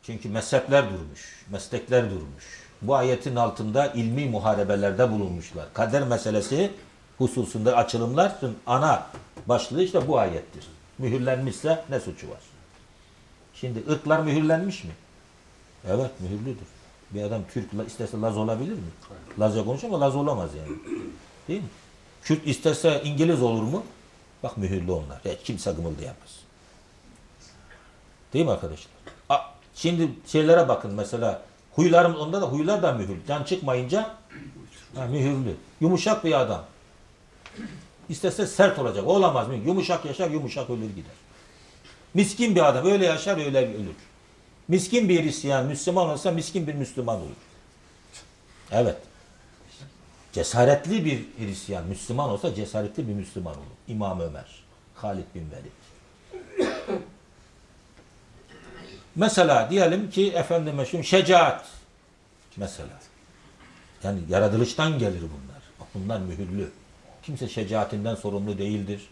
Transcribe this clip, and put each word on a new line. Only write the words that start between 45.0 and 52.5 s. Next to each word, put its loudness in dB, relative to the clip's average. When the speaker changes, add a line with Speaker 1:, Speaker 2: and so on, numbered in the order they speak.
Speaker 1:
bir 4
Hristiyan, 0
Müslüman 0
olsa -2
miskin -2
bir -6
Müslüman -4
olur. -8
Evet. 2
Cesaretli 4
bir -2
Hristiyan, -8
Müslüman -4
olsa -4